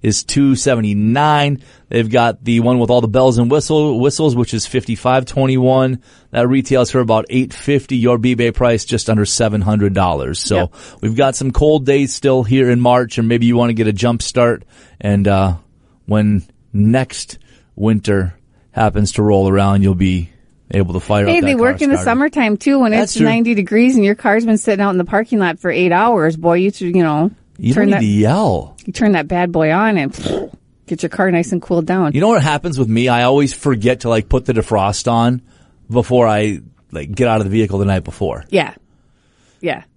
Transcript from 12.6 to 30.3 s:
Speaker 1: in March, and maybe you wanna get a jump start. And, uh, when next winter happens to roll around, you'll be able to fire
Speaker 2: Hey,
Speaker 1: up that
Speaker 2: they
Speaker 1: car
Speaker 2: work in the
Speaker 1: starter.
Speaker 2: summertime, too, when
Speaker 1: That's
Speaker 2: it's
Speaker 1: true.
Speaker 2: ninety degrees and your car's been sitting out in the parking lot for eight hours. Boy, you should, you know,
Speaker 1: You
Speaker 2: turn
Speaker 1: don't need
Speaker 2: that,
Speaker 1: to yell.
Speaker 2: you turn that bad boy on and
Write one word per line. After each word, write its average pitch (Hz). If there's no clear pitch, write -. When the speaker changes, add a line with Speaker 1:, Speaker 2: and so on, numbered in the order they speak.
Speaker 1:
in 123
March, 123
and 113
maybe 117
you 120
wanna 120
get 110
a 107
jump 117
start. 120
And, 101
uh, 95
when 104
next 110
winter 101
happens 104
to 110
roll 98
around, 98
you'll 98
be 92
able 90
to 90
fire 104
Speaker 2:
Hey, 339
Speaker 1:
up 339
that 285
Speaker 2:
they 285
Speaker 1:
car 233
Speaker 2:
work 262
in 285
the 269
Speaker 1:
starter. -
Speaker 2:
summertime, 254
too, 277
when 233
Speaker 1:
That's 214
Speaker 2:
it's 233
Speaker 1:
true. 220
Speaker 2:
ninety 226
degrees 220
and 208
your 202
car's 226
been 220
sitting 202
out 202
in 185
the 175
parking 226
lot 175
for 185
eight 170
hours. 175
Boy, 170
you 190
should, 180
you 175
know, 156
Speaker 1:
You 117
Speaker 2:
turn 202
Speaker 1:
don't 196
need 113
Speaker 2:
that, 101
Speaker 1:
to 104
yell. 117
Speaker 2:
you 190
turn 214
that 156
bad 175
boy 156
on 208
and -